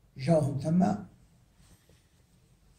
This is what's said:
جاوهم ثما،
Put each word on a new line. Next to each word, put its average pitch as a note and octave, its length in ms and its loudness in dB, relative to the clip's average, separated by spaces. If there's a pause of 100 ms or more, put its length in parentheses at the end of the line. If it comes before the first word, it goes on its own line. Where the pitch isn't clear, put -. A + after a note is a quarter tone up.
(160)
جاوهم C3+ 420 0
ثما، F#3 500 0 (1700)